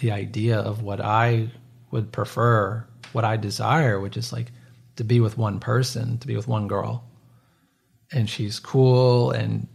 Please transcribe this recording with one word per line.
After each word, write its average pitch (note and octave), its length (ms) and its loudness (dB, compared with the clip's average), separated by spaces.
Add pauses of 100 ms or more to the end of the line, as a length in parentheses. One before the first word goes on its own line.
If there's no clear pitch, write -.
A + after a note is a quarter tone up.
the A2+ 100 0
idea G#2+ 480 0
of G#2 240 -4
what G2+ 160 -6
I A2+ 480 2 (440)
would A2 200 -4
prefer, A2+ 760 0 (280)
what A2+ 100 0
I A2 140 0
desire, A2 640 0
which G2+ 160 -8
is, A#2 160 -6
like, A#2 180 -8 (460)
to A2+ 80 -4
be A#2+ 160 4
with G#2+ 160 0
one G#2 240 -2
person, A#2 560 -2
to C3+ 100 -14
be A#2+ 80 -4
with G#2+ 140 -6
one G#2+ 180 -2
girl. G#2 380 -4 (1080)
And A2 180 0
she's G#2+ 300 -6
cool B2+ 720 4
and A2 440 -2